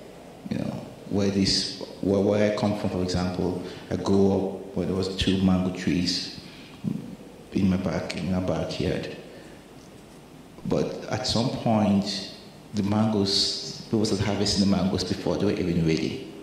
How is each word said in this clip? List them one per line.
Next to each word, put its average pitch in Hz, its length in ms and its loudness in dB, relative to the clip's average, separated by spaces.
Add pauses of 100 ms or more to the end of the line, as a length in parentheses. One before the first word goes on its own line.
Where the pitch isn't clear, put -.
(500)
You - 80 -4
know, - 220 -6 (300)
where 101 200 2
this, - 520 0 (200)
where, 98 180 4
where 104 320 4
I 104 40 0
come 104 220 0
from, 98 120 -2
for 92 120 0
example, 90 600 0 (280)
I 92 60 0
grew 98 360 6
up - 440 -2
where 90 100 0
there 90 80 0
was 92 220 0
two 95 260 2
mango 92 340 4
trees - 640 0 (1120)
in 98 180 4
my 92 80 4
back, 90 380 -2
in 90 180 -2
our 92 80 2
backyard. - 720 -2 (1500)
But - 400 0
at - 200 -4
some 117 220 2
point, 104 880 2 (400)
the 208 100 2
mangoes, 202 1040 2
people 107 140 4
started 98 220 0
harvesting 101 440 2
the 95 60 4
mangoes 92 260 2
before - 340 -2
they 87 100 2
were 101 120 2
even 85 280 2
ready. - 460 0 (100)